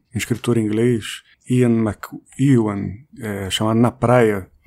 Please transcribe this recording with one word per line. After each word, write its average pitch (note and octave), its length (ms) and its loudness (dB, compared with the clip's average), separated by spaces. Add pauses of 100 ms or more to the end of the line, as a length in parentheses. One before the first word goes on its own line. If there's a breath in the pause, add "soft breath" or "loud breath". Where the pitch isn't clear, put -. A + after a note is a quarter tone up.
(140)
escritor A#2 420 -2
inglês A2 680 -2 (260 soft breath)
Ian A#2+ 320 2
McEwan, G#2+ 1080 -2 (280)
é, G2 320 -8
chamado A2 300 0
Na A#2 100 4
Praia, A2+ 560 2 (200)